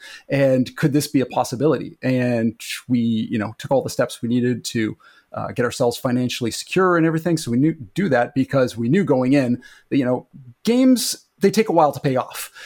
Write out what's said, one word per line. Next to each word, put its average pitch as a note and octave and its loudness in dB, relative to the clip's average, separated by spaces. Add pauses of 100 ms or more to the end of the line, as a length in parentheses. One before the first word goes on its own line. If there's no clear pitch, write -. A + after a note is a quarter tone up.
(300)
And C3 2
could D3 0
this D3 0
be C3+ 2
a B2 0
possibility?" B2+ -2
And B2 0 (300)
we, B2 2
you A#2 0
know, G#2 -4
took - -14
all C3 4
the A2+ -6
steps - -4
we A#2 -4
needed A#2+ 0
to, A2 -4 (360)
uh, G#2+ -8
get B2 -4
ourselves A#2+ -2
financially B2 -2
secure F3+ 0
and D#3+ 2
everything. D#3+ 0
So A#2+ -8
we A#2 0
knew, D#3 2
do D#3+ -6
that B2 0
because B2+ 0
we A#2 -2
knew F#3+ 4
going B2+ 2
in B2 2 (280)
that, C#3 -2
you C#3 2
know, B2 -2 (340)
games, B3 2 (140)
they G3 4
take G#3+ 2
a F3 -2
while D#3 4
to - -8
pay C3+ 0
off. - -6 (140)